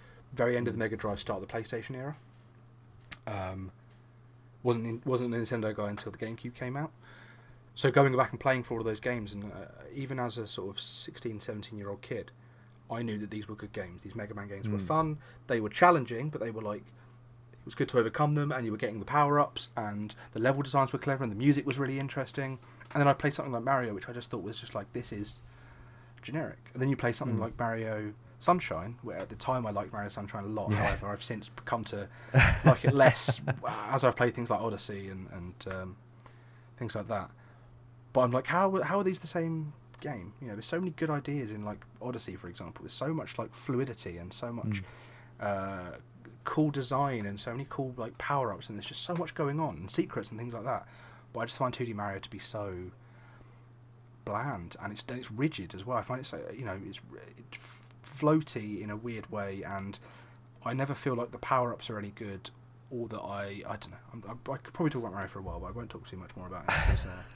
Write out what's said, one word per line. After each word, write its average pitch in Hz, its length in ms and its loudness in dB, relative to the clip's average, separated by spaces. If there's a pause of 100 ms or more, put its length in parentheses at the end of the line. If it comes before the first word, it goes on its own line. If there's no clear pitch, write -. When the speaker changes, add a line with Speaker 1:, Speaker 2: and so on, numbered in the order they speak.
(320)
Speaker 1:
very 123 240 4
end 120 120 2
of 110 60 0
the - 20 -4
Speaker 2:
Mm. 117 40 0
Speaker 1:
Mega 110 160 0
Drive, 101 220 -2
start 98 240 -2
of - 60 -8
the - 40 -10
PlayStation 117 440 -4
era. 139 200 -6 (1120)
Um, 95 460 -4 (920)
wasn't 117 240 4
in, 117 180 -4
wasn't 123 300 2
a 117 40 2
Nintendo 110 360 0
guy 104 160 0
until 104 220 -6
the - 60 -14
GameCube 113 360 -6
came 127 220 -6
out. 156 160 -4 (800)
So - 160 4
going 139 260 8
back 127 140 6
and 120 80 -6
playing 131 260 4
for 120 100 -4
all 113 60 0
of 110 60 -2
those 107 140 0
games, 117 320 -2
and, 101 200 -6
uh, 95 140 -10 (280)
even 131 260 -4
as 120 180 -2
a 110 80 -4
sort 95 300 -6
of - 40 -6
sixteen, - 600 -6
seventeen-year-old 101 600 -8
kid, - 280 -6 (600)
I 117 120 -4
knew 110 160 -2
that 104 120 -6
these 107 180 -8
were 107 80 -10
good 104 160 -12
games. 90 300 -8
These 101 120 -12
Mega 104 200 -8
Man 101 140 -8
games 101 200 -6
were 104 100 2
Speaker 2:
Mm. 95 80 -2
Speaker 1:
fun. 156 320 4 (280)
They 120 140 4
were 107 100 0
challenging, 139 580 6
but 151 120 -4
they 113 100 -4
were, 110 120 -6
like, 104 200 -2
it - 840 -20
was - 100 -12
good - 160 2
to 127 80 4
overcome 147 360 4
them, 147 180 2
and 127 140 -2
you 107 60 0
were 110 60 0
getting 110 200 -2
the 95 80 -6
power-ups, 147 720 4
and 104 380 -4 (180)
the - 80 -6
level 135 220 4
designs 135 300 4
were 131 60 0
clever, 135 240 0
and 117 100 0
the 98 40 -4
music 139 280 6
was 135 140 0
really 135 200 0
interesting. 135 600 -4 (340)
And 151 80 4
then 143 80 10
I 139 60 10
played 143 180 2
something 139 200 -4
like 117 100 -2
Mario, 123 320 2
which 92 140 -6
I 123 40 -8
just 120 180 -8
thought 113 120 -4
was 104 180 -6
just - 140 -10
like, 104 180 -6
"This 120 200 -6
is 104 240 -4 (840)
generic." 135 380 -4 (160)
And 127 80 -2
then 139 80 6
you 135 60 4
play 120 180 2
something 113 240 0
Speaker 2:
Mm. - 20 0
Speaker 1:
like 113 180 -2
Mario 110 540 -2 (260)
Sunshine, 120 640 2
where 104 140 -6
at 92 140 -6
the 110 60 -8
time 127 300 0
I 107 40 0
liked 101 240 -2
Mario 104 160 -6
Sunshine 101 340 -6
a 101 40 -4
lot. 107 240 0
Speaker 2:
Yeah. 104 40 6 (120)
Speaker 1:
However, - 180 0
I've 101 160 -4
since - 280 -6 (140)
come 117 200 -2
to 101 240 -6 (240)
Speaker 2:
<laughs> - 340 8
Speaker 1:
like 131 180 10
it 131 80 8
less 131 480 8 (260)
as 113 380 0
I've 123 120 6
played 120 180 4
things 117 160 -4
like 104 100 2
Odyssey 101 480 -4
and, 92 220 -8
and, 90 440 -8
um, 92 220 -6 (800)
things 117 180 -4
like 101 140 -4
that. 101 220 -2 (840)
But 127 100 8
I'm 123 100 6
like, 127 160 2
"How, 190 340 4
how 180 160 2
are 202 60 2
these 185 160 0
the 165 80 -10
same 160 440 0 (280)
game?" 104 400 -8
You 131 80 -10
know, 104 60 -6
there's 110 120 -6
so 170 140 0
many 185 100 0
good 160 180 0
ideas 143 440 0
in, 104 120 -6
like, 104 220 -6 (160)
Odyssey, 120 340 -4
for 90 120 -10
example. 87 340 -10
There's - 100 -10
so 147 220 -2
much, 127 240 -6
like, 117 160 -6
fluidity 120 640 -2
and 90 160 -10
so 120 180 -6
much, 107 300 0
Speaker 2:
Mm. - 20 -12 (560)
Speaker 1:
uh, 98 560 -2 (480)
cool 151 260 4
design 135 540 0
and 101 160 -4
so 120 120 -4
many 135 180 -6
cool, 131 260 -4
like, 117 220 -6
power-ups, 127 500 0
and 107 80 -8
there's 95 120 -8
just - 140 -6
so 175 120 -2
much 165 200 -2
going 147 260 0
on 147 160 0
and 82 140 -8
secrets 156 400 0
and 110 80 -8
things 120 140 -6
like 110 120 -8
that. 117 220 -2 (460)
But 117 80 -4
I 117 60 0
just - 100 -6
find 127 160 2
two 123 140 -2
D 110 80 -4
Mario 101 240 -4
to - 100 -10
be 101 120 -10
so 92 500 -6 (1300)
bland, 107 580 -4
and 101 100 -8
it's, - 160 -10
and 127 100 -6
it's 127 120 -10
rigid 117 440 -2
as 98 120 -10
well. 123 100 0
I 110 60 2
find 131 180 -6
it 123 60 -8
so, - 120 -6 (160)
you 123 120 -10
know, 95 200 -4
it's, - 140 -12 (380)
it's - 200 -16 (460)
floaty 131 800 2
in 104 80 -4
a 104 60 -2
weird 113 340 -6
way, 98 360 -4
and 98 320 -6 (680)
I 120 80 0
never 135 200 0
feel 131 200 0
like 120 180 0
the 113 60 -8
power-ups - 500 2
are 110 100 -4
any 101 120 -6
good, 101 400 -10 (400)
or 117 180 -4
that 110 120 -6
I, 101 460 -6
I 104 100 -4
don't - 160 -12
know. - 40 -14 (160)
I'm, 117 160 -12
I, 120 240 -6
I 135 60 -2
could - 160 -16
probably 160 160 4
talk 135 120 0
about 110 100 -4
Mario 95 160 -4
for - 100 -10
a 95 40 -8
while, 87 180 -6
but 90 80 -6
I - 20 -6
won't 117 200 -8
talk - 160 -12
too 92 120 -10
much - 180 -14
more 90 120 -10
about 170 160 -8
it - 40 -2
'cause, - 380 6
uh - 160 -8 (140)